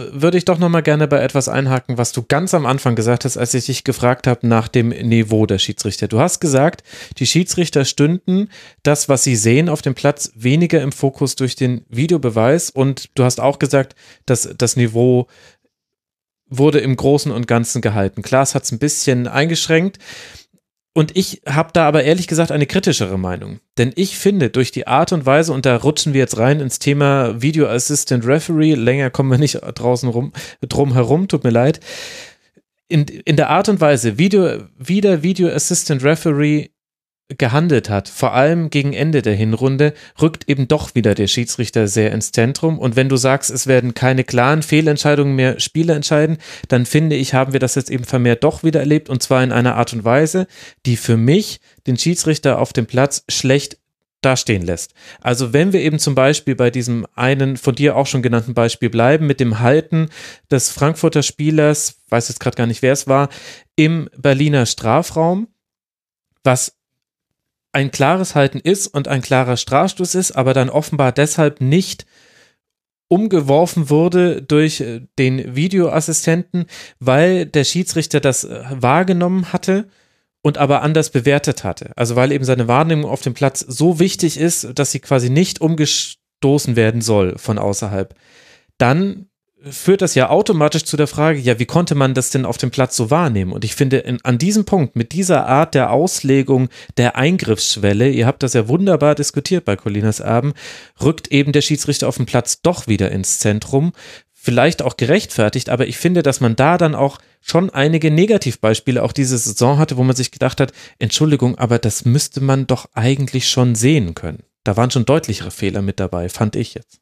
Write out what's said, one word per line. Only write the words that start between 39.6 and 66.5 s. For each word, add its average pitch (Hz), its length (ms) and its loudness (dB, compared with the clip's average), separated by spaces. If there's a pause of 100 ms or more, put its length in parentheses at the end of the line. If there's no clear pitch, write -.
rückt 156 280 0
eben 135 180 0
doch 151 280 -2
wieder 107 200 2
der 101 120 0
Schiedsrichter 113 600 -2
sehr 107 240 0
ins 107 220 -6
Zentrum. 139 440 0
Und 120 200 -2
wenn 131 100 2
du 135 80 2
sagst, 131 360 0
es 131 160 -6
werden 127 260 2
keine 127 320 0
klaren 135 360 2
Fehlentscheidungen 147 720 2
mehr 131 280 0
Spiele 165 320 0
entscheiden, 151 460 0 (280)
dann 123 180 2
finde 151 300 2
ich, 135 180 -2
haben 131 200 2
wir 135 80 0
das 127 140 0
jetzt 135 140 -4
eben 123 140 -4
vermehrt 120 400 2
doch 151 220 0
wieder 156 160 2
erlebt, 151 280 2
und 131 140 -2
zwar 127 220 2
in 123 80 -2
einer 120 220 2
Art 117 180 -2
und 113 100 -6
Weise, 151 420 2 (400)
die 120 120 2
für - 180 0
mich 139 460 2 (260)
den 127 100 0
Schiedsrichter 156 600 0
auf - 140 -4
dem 120 120 -2
Platz - 440 -2
schlecht - 480 -2 (420)
dastehen 123 440 0
lässt. 85 300 -6 (280)
Also 123 320 -2
wenn 170 180 2
wir 185 80 2
eben 151 200 0
zum 139 160 -2
Beispiel 135 400 0
bei 120 140 2
diesem 120 460 -4
einen 135 400 0
von 127 200 -2
dir 139 200 2
auch 135 120 0
schon 127 160 -2
genannten 117 300 0
Beispiel 117 360 0
bleiben, 127 360 2
mit 143 140 0
dem 117 220 0
Halten 156 480 2 (420)
des 135 180 2
Frankfurter 156 540 0
Spielers, 151 720 0 (140)
weiß - 180 0
jetzt - 140 -12
grad - 160 -4
gar 120 100 0
nicht, 117 140 -6
wer 131 100 2
es 143 160 -4
war, 139 220 2 (480)
im 160 400 2
Berliner 139 480 2
Strafraum, 165 800 0 (960)
was 127 300 0 (1000)